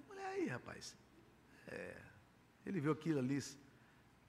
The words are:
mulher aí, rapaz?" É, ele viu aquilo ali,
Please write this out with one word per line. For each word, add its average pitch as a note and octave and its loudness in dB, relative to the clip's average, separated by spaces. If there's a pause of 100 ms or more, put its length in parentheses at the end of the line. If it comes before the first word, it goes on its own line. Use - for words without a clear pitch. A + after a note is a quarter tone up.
mulher G4 -8
aí, F#4+ 2
rapaz?" - -6 (720)
É, - -6 (680)
ele G3 0
viu D3 6
aquilo D3+ 2
ali, C3 4 (840)